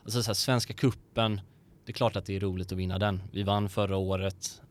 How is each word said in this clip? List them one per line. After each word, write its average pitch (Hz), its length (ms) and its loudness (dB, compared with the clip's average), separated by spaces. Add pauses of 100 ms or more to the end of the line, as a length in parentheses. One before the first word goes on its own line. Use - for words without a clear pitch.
alltså 117 180 -2
så 117 60 -2
här, 107 60 0
Svenska 120 400 0
Cupen, 110 680 0 (440)
det - 80 -10
är - 20 -8
klart 117 220 2
att 98 100 -6
det 98 100 -2
är 92 40 -2
roligt 92 320 -2
att 92 60 -4
vinna 92 200 -2
den. 98 240 0 (100)
Vi 101 100 -2
vann 101 260 2
förra 98 280 0
året. 95 760 -2